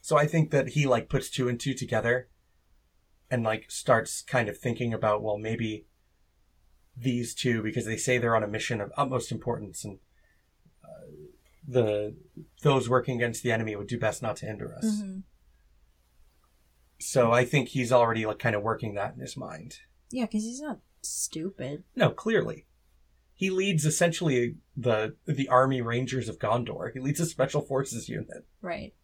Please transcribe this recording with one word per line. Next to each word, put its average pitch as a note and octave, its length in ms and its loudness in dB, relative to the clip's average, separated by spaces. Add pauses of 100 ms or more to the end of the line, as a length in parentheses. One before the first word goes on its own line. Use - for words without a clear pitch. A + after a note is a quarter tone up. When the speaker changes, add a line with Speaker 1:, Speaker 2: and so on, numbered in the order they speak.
Speaker 1:
So D#3 160 2
I D3 100 6
think D#3+ 240 2
that C3 180 2
he, C#3+ 180 2
like, A#2 220 2
puts C3 200 -2
two B2+ 180 -2
and A#2+ 120 -2
two C3+ 140 -4
together A#2+ 540 0 (1000)
and, A#2+ 140 0
like, A2 260 -2
starts - 540 2
kind A#2 260 0
of - 80 -8
thinking A#2 360 -2
about, G#2+ 280 2
well, G#2+ 160 -2
maybe A2 480 -4 (1120)
these A#2+ 380 -2
two, A2+ 260 0
because A2 240 -2
they A2+ 120 -4
say B2 200 2
they're A#2 180 2
on G#2+ 80 4
a G#2 40 -2
mission G#2+ 340 -4
of G2 160 -6
utmost C3 340 -2
importance G#2+ 540 -6
and, G2+ 140 -12 (840)
uh, - 280 -18 (560)
the, G#2+ 480 2 (480)
those C3 260 4
working B2+ 280 2
against A#2 260 -2
the A#2+ 80 2
enemy A2 240 0
would G2+ 120 -8
do A#2+ 120 -4
best G#2+ 240 -2
not G#2+ 140 -4
to - 100 -12
hinder G#2+ 280 -8
us. A3+ 100 -6
Speaker 2:
Mm-hmm. G3+ 340 -2 (1800)
Speaker 1:
So A#2 320 4
I B2 140 6
think B2+ 240 2
he's B2 220 0
already, A2+ 340 6
like, G#2+ 140 -4
kind A2+ 160 0
of G2+ 80 -2
working A2 320 -2
that G2+ 180 -4
in B2+ 80 -14
his - 160 -12
mind. - 380 -12 (360)
Speaker 2:
Yeah, A#3+ 140 -2
'cause G#3+ 180 -2
he's A#3+ 180 -8
not D4 180 -8 (220)
stupid. D#3 800 -6 (120)
Speaker 1:
No, G#3+ 140 6
clearly. - 560 0 (720)
He F#3+ 140 -2
leads F#3 360 2
essentially D3+ 720 2 (180)
the, A2+ 400 0 (100)
the C3+ 220 0
Army C3 340 6
Rangers B2 460 -2
of - 120 -8
Gondor. A2 520 -2
He C3 80 -10
leads C#3+ 220 0
a E3 40 2
special C#3+ 360 0
forces C3+ 480 -4
unit. - 360 -8 (160)
Speaker 2:
Right. - 320 -8 (100)